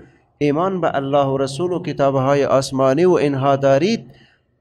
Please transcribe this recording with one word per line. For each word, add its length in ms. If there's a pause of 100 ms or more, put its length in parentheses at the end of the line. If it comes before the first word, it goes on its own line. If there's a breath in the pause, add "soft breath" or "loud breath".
(380 loud breath)
ایمان 440
به 140
الله 300
و 120
رسول 340
و 100
کتابهای 640
آسمانی 600
و 60
اینها 440
دارید، 500 (560 soft breath)